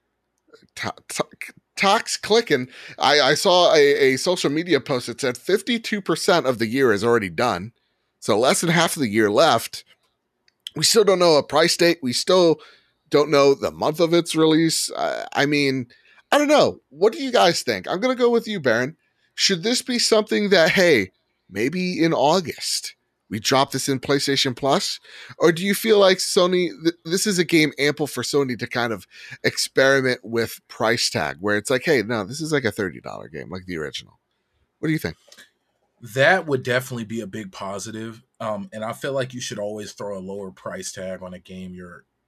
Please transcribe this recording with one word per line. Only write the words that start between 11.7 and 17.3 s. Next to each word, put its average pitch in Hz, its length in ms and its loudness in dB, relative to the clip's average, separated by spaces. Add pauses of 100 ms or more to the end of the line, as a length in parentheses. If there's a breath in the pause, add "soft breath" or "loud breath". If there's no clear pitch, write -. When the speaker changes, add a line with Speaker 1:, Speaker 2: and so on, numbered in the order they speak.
Speaker 1:
date. 170 260 2
We 123 100 -4
still 170 480 2 (500 soft breath)
don't 147 200 2
know 143 240 6
the 101 160 -2
month 120 300 0
of 165 120 0
its 170 220 2
release. 160 640 2
I, 64 340 -4
I 139 140 2
mean, 139 400 -2 (460 soft breath)
I 269 60 6
don't 294 100 2
know. 165 400 4
What 185 240 0
do 277 100 -8
you 262 80 -4